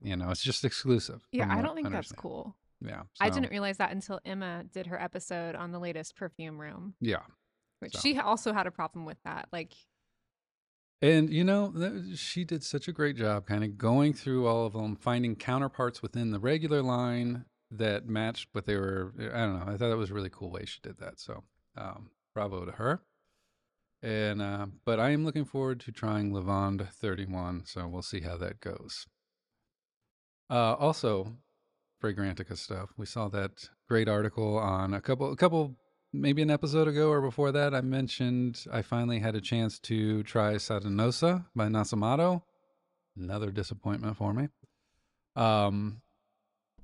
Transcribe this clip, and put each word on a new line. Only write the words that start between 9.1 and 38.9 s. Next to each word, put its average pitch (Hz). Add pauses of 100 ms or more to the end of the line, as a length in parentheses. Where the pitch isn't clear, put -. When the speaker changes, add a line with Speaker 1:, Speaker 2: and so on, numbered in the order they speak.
Speaker 2:
that, 160
like 170 (1300)
Speaker 1:
And, 156
you 156
know, 202
th-, 185
she -
did 160
such -
a 175
great 147
job 107
kinda 107
going 120
through 127
all 117
of 104
'em, 107
finding 120
counterparts 131
within 113
the 101
regular 147
line 123 (240)
that 107
matched 110
what 104
they 104
were, 95
I 117
don't 95
know. 95
I 101
thought 117
that 113
was 104
a 98
really 95
cool 92
way 87
she -
did 92
that, -
so, - (320)
um, - (220)
bravo 98
to 90
her. 135 (960)
And, 107
uh, 101 (180)
but 113
I 127
am 147
looking 151
forward 131
to 117
trying 107
Lavande 98
thirty-one, 92
so 87
we'll 90
see -
how 85
that 90
goes. - (1400)
Uh, 117
also, 117 (640)
Fragrantica 98
stuff. 95
We 107
saw 110
that 98 (180)
great 110
article 107
on 95
a 101
couple, 139
a 131
couple, 160 (360)
maybe 143
an 151
episode 151
ago 151
or 147
before 139
that, 143
I 127
mentioned 123
I 113
finally 120